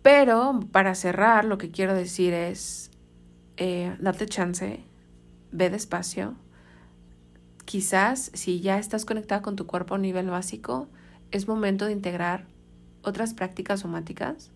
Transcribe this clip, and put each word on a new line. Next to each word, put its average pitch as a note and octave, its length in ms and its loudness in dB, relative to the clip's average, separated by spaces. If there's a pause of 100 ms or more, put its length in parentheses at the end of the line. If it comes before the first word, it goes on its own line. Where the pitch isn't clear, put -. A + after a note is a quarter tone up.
Pero, C4 600 8 (100)
para F#3+ 240 4
cerrar, G#3 500 4
lo G#3 120 0
que E3+ 140 -10
quiero F#3+ 220 0
decir F3+ 400 0
es, - 580 -6 (680)
eh, F3+ 420 -2
date G3 280 0
chance, F3+ 580 -4 (680)
ve F3+ 180 2
despacio. F#3+ 680 -6 (1300)
Quizás, G3+ 680 0
si F3+ 280 -2
ya G3 180 2
estás G#3+ 260 -4
conectada G#3+ 360 -4
con G3+ 140 -6
tu F3 120 -8
cuerpo F3+ 260 -4
a G3 40 0
un G3 60 0
nivel F#3 260 -2
básico, A3 580 -6 (440)
es G3 160 -4
momento G#3 380 0
de G#3+ 60 -2
integrar F3+ 560 -4 (540)
otras A3 320 -4
prácticas F#3 480 -4
somáticas E3+ 760 -8